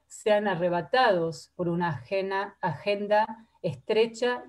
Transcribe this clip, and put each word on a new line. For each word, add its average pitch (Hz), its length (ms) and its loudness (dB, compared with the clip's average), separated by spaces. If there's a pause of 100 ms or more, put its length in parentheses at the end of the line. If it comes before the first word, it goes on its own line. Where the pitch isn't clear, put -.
sean 208 400 0
arrebatados 175 1080 0
por 175 140 -2
una 170 200 0
ajena, 196 680 -4
agenda 208 880 -2 (140)
estrecha 226 880 -2